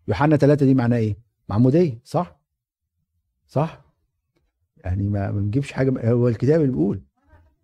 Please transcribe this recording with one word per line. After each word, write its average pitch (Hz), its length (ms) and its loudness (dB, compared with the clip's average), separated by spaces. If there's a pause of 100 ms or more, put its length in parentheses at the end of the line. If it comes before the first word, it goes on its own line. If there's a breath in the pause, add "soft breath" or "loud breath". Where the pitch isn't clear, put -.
يوحنا 135 280 2
تلاتة 147 300 2
دي 131 80 4
معناها 120 260 0
إيه؟ 110 180 -2 (320)
معمودية، 127 540 2
صح؟ - 360 -8 (1080)
صح؟ - 340 -6 (960)
يعني 98 320 -4
ما، 104 220 -4
ما 104 100 -4
نجيبش 107 300 -4
حاجة، 127 400 -2
هو 120 160 2
الكتاب 127 340 0
اللي 135 100 2
بيقول. 143 300 -4 (600)